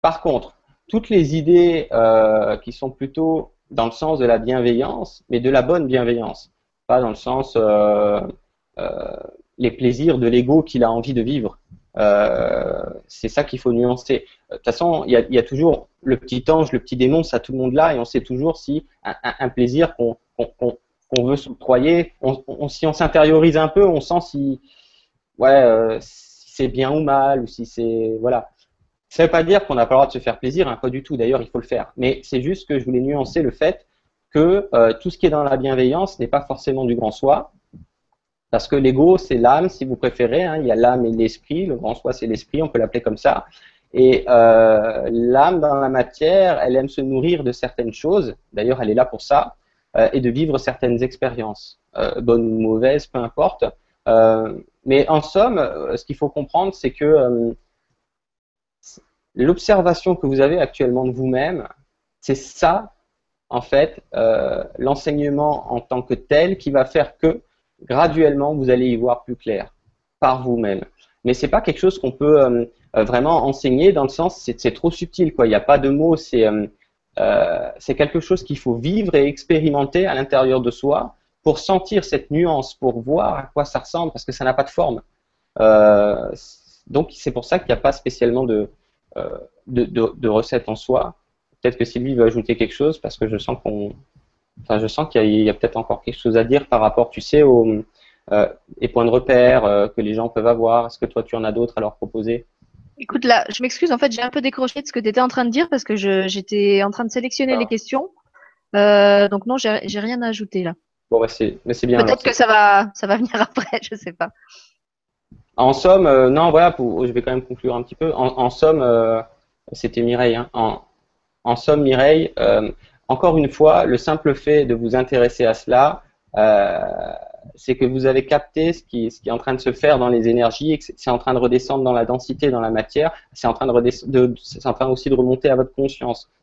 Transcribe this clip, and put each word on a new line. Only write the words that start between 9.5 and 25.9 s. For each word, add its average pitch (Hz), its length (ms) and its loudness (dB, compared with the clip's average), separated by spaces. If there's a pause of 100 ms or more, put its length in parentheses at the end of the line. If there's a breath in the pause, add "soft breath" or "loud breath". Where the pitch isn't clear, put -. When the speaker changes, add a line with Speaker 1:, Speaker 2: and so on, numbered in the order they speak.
Speaker 1:
les 123 120 0
plaisirs 131 480 0
de 120 100 0
l'ego 123 340 4
qu'il 123 220 0
a 113 60 2
envie 117 220 -4
de 120 100 -2
vivre. 120 360 -6 (380)
Euh, 62 840 0 (240)
c'est - 220 -10
ça 143 160 -2
qu'il 127 140 -10
faut 123 140 -2
nuancer. 123 520 -2 (260 soft breath)
Euh, - 40 -12
de - 20 -14
toute - 80 -20
façon, 156 420 -2
il 123 60 0
y 120 40 4
a, 117 40 6
il 120 140 -8
y 120 40 4
a 117 40 2
toujours 143 460 -2 (140)
le 123 140 0
petit - 340 -10
ange, 160 220 2
le 123 80 -2
petit - 160 -10
démon, 135 260 2
ça 123 180 -4
tout - 120 -14
le 131 60 -6
monde 127 160 -2
l'a, 156 200 2
et 123 40 -4
on 120 60 -4
sait - 160 -4
toujours 143 360 -4
si 151 300 -8 (180)
un, - 180 -8
un, 120 180 -8
un 135 80 -4
plaisir 127 480 0
qu'on, 117 200 -2 (200)
qu'on, 120 100 -2 (120)
qu'on, 120 200 -4 (300)
qu'on 123 160 0
veut 135 120 0
s'octroyer, 147 840 0
on, 135 260 -4
on, 139 220 -8
si - 180 -6
on 151 60 0
s'intériorise 156 640 4
un 156 120 2
peu, 196 180 4
on 160 140 2
sent 175 220 -2
si, 139 380 -6 (800 soft breath)
ouais, 131 120 4
euh, 113 500 4